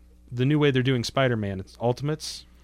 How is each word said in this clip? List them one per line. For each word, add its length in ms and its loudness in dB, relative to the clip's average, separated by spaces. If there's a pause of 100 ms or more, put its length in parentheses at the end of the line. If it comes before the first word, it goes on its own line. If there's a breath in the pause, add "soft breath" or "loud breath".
(300)
the 140 -2
new 140 2
way 120 4
they're 120 2
doing 220 0
Spider-Man. 560 0
It's 200 -16
Ultimates, 640 -4 (200)